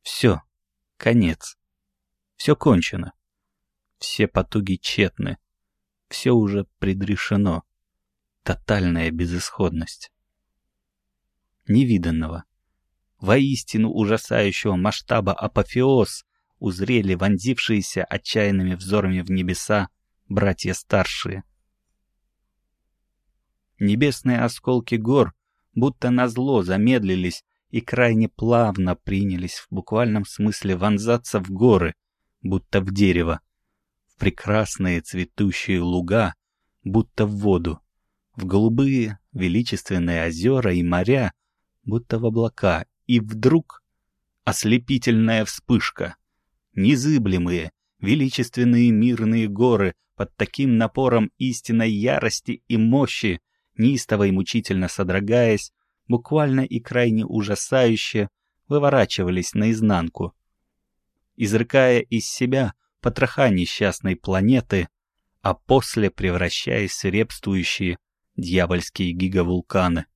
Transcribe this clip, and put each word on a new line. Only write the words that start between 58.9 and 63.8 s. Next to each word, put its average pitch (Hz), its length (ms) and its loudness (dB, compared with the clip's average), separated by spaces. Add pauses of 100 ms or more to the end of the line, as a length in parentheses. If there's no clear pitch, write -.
наизнанку, 104 840 0 (1000)
изрыкая 120 640 2
из 113 280 -4
себя 127 460 -2 (280)
потроха 127 480 0
несчастной 95 680 -2